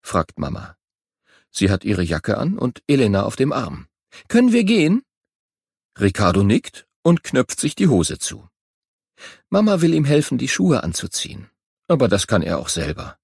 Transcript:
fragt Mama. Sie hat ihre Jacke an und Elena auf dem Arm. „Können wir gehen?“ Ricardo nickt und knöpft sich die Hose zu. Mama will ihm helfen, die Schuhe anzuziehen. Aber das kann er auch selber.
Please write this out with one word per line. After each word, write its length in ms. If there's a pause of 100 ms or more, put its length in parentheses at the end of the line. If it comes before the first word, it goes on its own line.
fragt 360
Mama. 380 (720)
Sie 200
hat 160
ihre 180
Jacke 340
an 200
und 300
Elena 360
auf 140
dem 160
Arm. 340 (400)
„Können 240
wir 140
gehen?“ 380 (920)
Ricardo 460
nickt 440 (160)
und 200
knöpft 360
sich 140
die 140
Hose 320
zu. 300 (1000)
Mama 300
will 140
ihm 120
helfen, 320
die 120
Schuhe 340
anzuziehen. 640 (380)
Aber 220
das 180
kann 140
er 160
auch 120
selber. 540